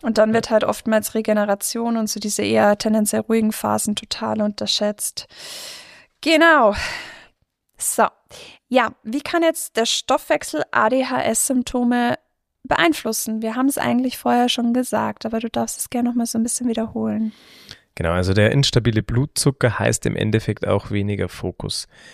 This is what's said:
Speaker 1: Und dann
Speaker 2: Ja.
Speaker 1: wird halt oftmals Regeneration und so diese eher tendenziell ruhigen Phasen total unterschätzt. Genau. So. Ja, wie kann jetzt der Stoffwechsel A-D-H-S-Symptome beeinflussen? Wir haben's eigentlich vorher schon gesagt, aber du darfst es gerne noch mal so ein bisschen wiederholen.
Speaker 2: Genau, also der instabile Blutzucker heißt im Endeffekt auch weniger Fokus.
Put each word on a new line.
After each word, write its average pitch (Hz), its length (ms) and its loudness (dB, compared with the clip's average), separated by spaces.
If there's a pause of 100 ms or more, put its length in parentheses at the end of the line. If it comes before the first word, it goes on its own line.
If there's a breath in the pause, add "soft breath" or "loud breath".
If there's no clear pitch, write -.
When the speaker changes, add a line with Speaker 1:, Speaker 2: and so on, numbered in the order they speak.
Speaker 1:
Und 220 160 0
dann 220 120 4
Speaker 2:
Ja. 220 40 2
Speaker 1:
wird 226 160 0
halt 220 140 4
oftmals 214 500 -2
Regeneration 220 800 0
und 220 120 -2
so - 120 -4
diese 208 220 -4
eher 208 340 4
tendenziell 214 460 0
ruhigen 220 300 2
Phasen 208 420 -2
total 220 480 -4
unterschätzt. 208 840 -4 (920 loud breath)
Genau. 302 540 6 (1040 loud breath)
So. - 260 2 (640 loud breath)
Ja, 247 240 2 (100)
wie 226 180 -6
kann 339 220 0
jetzt - 340 0
der 226 100 2
Stoffwechsel - 840 -2
A-D-H-S-Symptome 240 1400 0 (500)
beeinflussen? 226 800 0
Wir 220 120 -4
haben's 262 240 0
eigentlich 247 400 0
vorher 240 300 2
schon 233 240 0
gesagt, 220 540 -2
aber 226 140 -4
du 233 100 -6
darfst 233 280 -4
es - 120 -10
gerne 240 180 -2
noch 240 80 -2
mal 233 100 0
so 226 120 -4
ein 226 40 2
bisschen 240 260 -2
wiederholen. 220 640 -2 (640 loud breath)
Speaker 2:
Genau, 82 180 0
also 90 200 2
der 104 200 6
instabile 117 500 2
Blutzucker 127 760 0
heißt 113 280 0
im - 100 -2
Endeffekt 110 500 0
auch 98 240 0
weniger 101 380 -2
Fokus. - 600 -8 (260 loud breath)